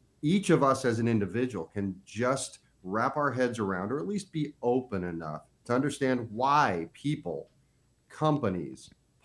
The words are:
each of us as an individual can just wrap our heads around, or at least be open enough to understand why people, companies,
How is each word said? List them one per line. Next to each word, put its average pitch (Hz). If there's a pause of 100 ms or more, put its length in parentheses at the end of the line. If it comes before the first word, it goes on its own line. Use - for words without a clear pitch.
(220)
each 185
of 143
us 135
as 120
an 117
individual 107
can 98
just 123 (240)
wrap 110
our 143
heads 120
around, 95
or 135
at 170
least 202
be 151
open 120
enough 82 (220)
to 120
understand 127
why 117
people, 87 (600)
companies, 95 (360)